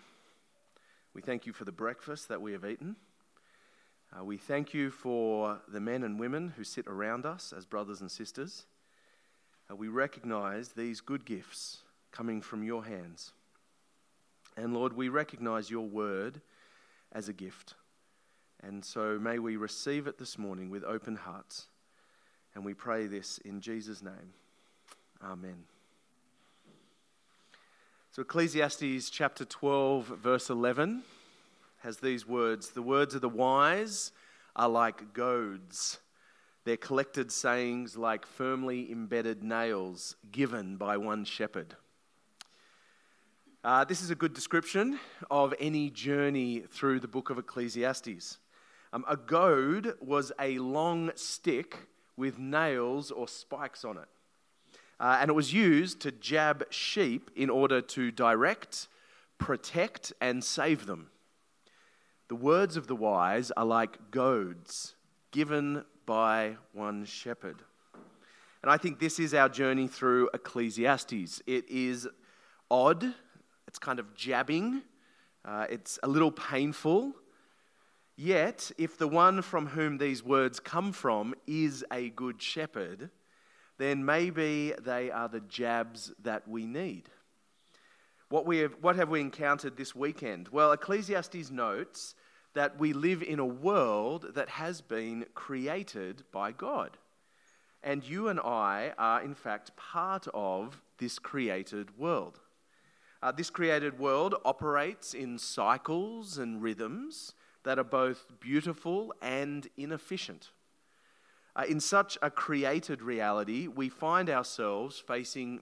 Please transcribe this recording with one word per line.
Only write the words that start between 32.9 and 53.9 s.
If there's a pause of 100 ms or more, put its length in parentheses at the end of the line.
of
the
wise (460)
are
like
goads, (640)
their
collected
sayings
like
firmly
embedded
nails (160)
given
by
one
shepherd." (1900)
Uh,
this
is
a
good
description (300)
of
any
journey
through
the
book
of
Ecclesiastes. (560)
Um,
a
goad
was
a
long
stick (260)
with
nails
or
spikes
on